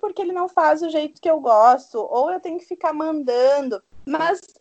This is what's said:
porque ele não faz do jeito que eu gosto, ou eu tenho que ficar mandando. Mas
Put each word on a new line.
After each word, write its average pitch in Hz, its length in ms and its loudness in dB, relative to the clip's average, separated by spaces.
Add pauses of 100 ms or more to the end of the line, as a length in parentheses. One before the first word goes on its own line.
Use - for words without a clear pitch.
porque 403 220 -6
ele 359 100 -6
não 359 160 -4
faz 311 320 2
do 339 80 -4
jeito 302 320 -6
que - 80 -4
eu 320 120 2
gosto, 240 580 4
ou 247 340 -2
eu 370 80 -6
tenho 349 180 -8
que 349 60 -18
ficar 339 300 -6
mandando. 277 880 0 (240)
Mas 320 340 -2 (200)